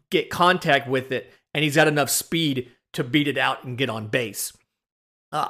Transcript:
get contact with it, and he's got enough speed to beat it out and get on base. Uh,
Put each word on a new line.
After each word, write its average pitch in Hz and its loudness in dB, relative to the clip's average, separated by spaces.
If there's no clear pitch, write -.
get - 0
contact 165 2
with 127 -2
it, 120 -6
and 147 0
he's 143 0
got 156 6
enough 147 2
speed 143 -2
to 165 -4
beat 143 0
it 135 -4
out 131 -2
and 123 -8
get 127 -2
on 110 -6
base. 110 -4
Uh, 151 -2